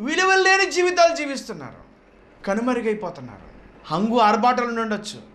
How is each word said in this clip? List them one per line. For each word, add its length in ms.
విలువలు 420
లేని 280
జీవితాలు 460
జీవిస్తున్నారు, 600
కనుమరుగైపోతున్నారు. 1040
హంగు 240
ఆర్భాటాలు 500
ఉండి 120
ఉండొచ్చు, 420